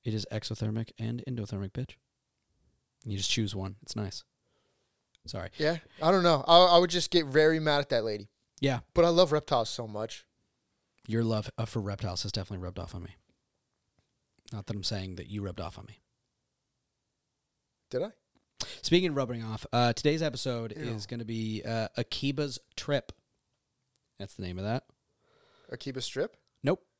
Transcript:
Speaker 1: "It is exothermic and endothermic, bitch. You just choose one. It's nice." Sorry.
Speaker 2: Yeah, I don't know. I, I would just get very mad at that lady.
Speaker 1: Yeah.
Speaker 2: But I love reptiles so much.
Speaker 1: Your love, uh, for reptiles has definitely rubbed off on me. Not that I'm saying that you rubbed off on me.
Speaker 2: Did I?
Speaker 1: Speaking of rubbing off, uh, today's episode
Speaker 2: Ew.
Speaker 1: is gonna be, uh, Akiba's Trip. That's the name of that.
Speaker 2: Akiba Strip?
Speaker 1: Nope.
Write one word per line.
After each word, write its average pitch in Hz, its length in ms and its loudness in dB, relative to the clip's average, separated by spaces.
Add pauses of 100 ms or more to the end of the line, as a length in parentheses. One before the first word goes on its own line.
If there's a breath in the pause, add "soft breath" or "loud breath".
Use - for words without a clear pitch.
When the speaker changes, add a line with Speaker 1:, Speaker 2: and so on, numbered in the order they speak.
Speaker 1:
"It 110 100 -2
is 107 160 -4
exothermic 110 680 -4
and 117 300 -6
endothermic, 101 440 -6
bitch. - 240 -8 (1080)
You 107 120 -6
just 95 140 -2
choose 104 240 0
one. 95 280 -6
It's - 140 -10
nice." 104 260 -6 (1040)
Sorry. 90 320 -8
Speaker 2:
Yeah, 156 200 0 (220)
I 160 120 4
don't 190 100 4
know. 160 240 4
I, 170 120 10
I 175 200 10
would 175 120 6
just 170 200 0
get 165 160 2
very 156 320 6
mad 151 220 2
at 135 80 -2
that 117 160 2
lady. 104 240 -4 (320)
Speaker 1:
Yeah. 135 200 2 (140)
Speaker 2:
But 170 100 6
I 170 40 6
love 170 240 6
reptiles 135 360 2
so 113 200 -8
much. 107 360 -8 (840)
Speaker 1:
Your 113 160 2
love, 110 340 0
uh, 113 60 0
for 113 160 -4
reptiles 98 420 -4
has 104 80 -6
definitely 95 340 -6
rubbed 90 140 -8
off 90 160 -10
on 90 80 -10
me. 95 140 -14 (1400)
Not 104 140 -10
that 104 100 -6
I'm 92 80 -6
saying 95 320 -4
that 92 120 -12
you 101 140 -6
rubbed 95 180 -6
off 82 180 -8
on - 80 -16
me. - 140 -20 (1900)
Speaker 2:
Did 127 120 -2
I? 214 80 -6 (720 loud breath)
Speaker 1:
Speaking 175 280 4
of 143 60 -2
rubbing 120 260 -2
off, 110 300 -8
uh, 120 200 6
today's 156 300 2
episode 120 540 -4
Speaker 2:
Ew. 120 60 -10 (120)
Speaker 1:
is 101 120 -8
gonna 117 180 -8
be, 110 400 -4
uh, 113 240 -2 (100)
Akiba's 139 600 -4 (180)
Trip. - 340 -2 (1080)
That's 98 160 -12
the - 80 -10
name 90 160 -8
of 92 60 -6
that. 117 200 -4 (840)
Speaker 2:
Akiba 127 300 -8
Strip? - 360 -4 (260)
Speaker 1:
Nope. 151 220 0 (160)